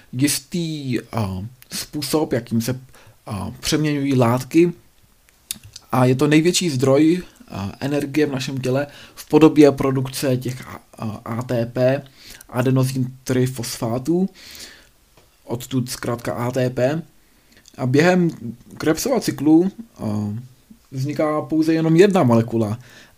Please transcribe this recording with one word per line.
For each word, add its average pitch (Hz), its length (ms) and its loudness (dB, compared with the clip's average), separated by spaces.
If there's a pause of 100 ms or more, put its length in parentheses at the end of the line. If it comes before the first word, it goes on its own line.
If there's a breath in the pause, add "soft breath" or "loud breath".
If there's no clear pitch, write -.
(120 loud breath)
jistý, 147 880 -4
a, 95 440 -6 (280)
způsob, 151 600 -4
jakým 117 280 -2
se, 127 200 -4 (460 soft breath)
a, 92 240 -10 (100)
přeměňují 147 540 -2
látky 127 580 2 (1200)
a 127 120 4
je 127 100 4
to 139 120 2
největší 160 440 2
zdroj, 147 520 2 (260)
a, 98 320 -10
energie 143 460 -2
v 139 60 -4
našem 131 260 -6
těle 131 280 -2 (280 loud breath)
v - 140 -20
podobě 151 440 8
produkce 135 640 -2
těch, 131 300 -8
a, - 140 -16 (180)
a, 120 80 -8 (180)
A 117 180 -6
T 120 240 -2
P, 127 360 0 (460 loud breath)
adenozín 131 640 0 (120)
trifosfátů, 131 1040 -2 (1160 loud breath)
odtud 131 460 -6
zkrátka - 440 -6
A 120 160 -4
T 127 200 0
P. 127 320 0 (760 soft breath)
A 127 80 -4
během 170 440 4 (480)
Krebsova 160 420 0
cyklu, 156 500 2 (280)
a, - 60 -10 (840)
vzniká 147 520 -2
pouze 156 320 2
jenom 160 220 4
jedna 185 260 6
molekula, 113 560 2 (400 loud breath)